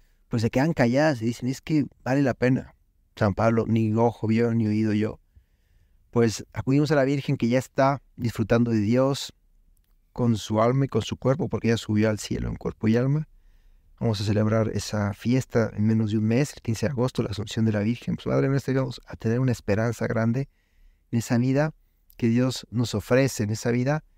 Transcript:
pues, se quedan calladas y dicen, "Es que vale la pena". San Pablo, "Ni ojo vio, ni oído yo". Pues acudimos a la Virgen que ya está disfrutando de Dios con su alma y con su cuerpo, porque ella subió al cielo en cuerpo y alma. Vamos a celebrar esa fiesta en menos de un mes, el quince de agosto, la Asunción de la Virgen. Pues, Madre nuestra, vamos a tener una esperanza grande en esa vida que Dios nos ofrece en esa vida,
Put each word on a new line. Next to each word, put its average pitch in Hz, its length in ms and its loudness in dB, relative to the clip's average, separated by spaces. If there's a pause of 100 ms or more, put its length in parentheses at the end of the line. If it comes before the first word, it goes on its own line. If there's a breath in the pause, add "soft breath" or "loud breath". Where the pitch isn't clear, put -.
(280)
pues, 117 140 -2
se 113 80 0
quedan - 240 2
calladas 135 480 2
y 110 60 -2
dicen, 123 200 -4
"Es 131 140 -6
que 156 240 0 (180)
vale 139 200 0
la 123 100 2
pena". - 420 0 (400)
San 101 200 2
Pablo, 113 320 2
"Ni 110 260 2
ojo 113 340 0
vio, 113 260 2
ni 113 140 2
oído 107 240 2
yo". 107 280 -2 (880)
Pues 117 420 0
acudimos 139 400 0
a 156 40 4
la 139 80 4
Virgen 139 340 -2
que 120 100 0
ya 123 120 2
está 135 420 0 (140)
disfrutando 117 560 0
de 110 80 2
Dios 127 540 0 (800)
con 120 240 0
su 107 260 -2
alma 131 240 2
y - 20 -6
con 113 160 -2
su - 120 -6
cuerpo, 131 320 -2
porque 110 220 -2
ella 117 80 2
subió 107 320 0
al 104 100 -4
cielo 123 300 -6
en 110 60 -6
cuerpo - 320 -4
y 113 100 4
alma. 139 320 0 (680)
Vamos 110 200 -2
a 107 40 -4
celebrar 107 460 2
esa 101 440 -4
fiesta 117 640 0
en 104 100 0
menos 110 260 2
de 110 60 0
un 107 80 0
mes, 120 300 0
el - 60 -20
quince - 260 -4
de - 40 -2
agosto, 123 300 -2
la 107 80 -4
Asunción 107 360 -4
de 110 60 2
la 107 100 0
Virgen. 113 340 -4
Pues, - 100 -14
Madre 135 240 0
nuestra, 135 240 -2
vamos 131 320 -4
a - 100 -14
tener 117 240 -2
una 131 120 0
esperanza 110 560 -2
grande 117 420 -2 (640)
en 117 80 0
esa 120 180 0
vida 131 360 0 (500)
que 117 60 2
Dios 123 420 0
nos 113 240 -2
ofrece 123 480 0
en 101 60 -2
esa 110 200 -4
vida, 123 360 -2 (120)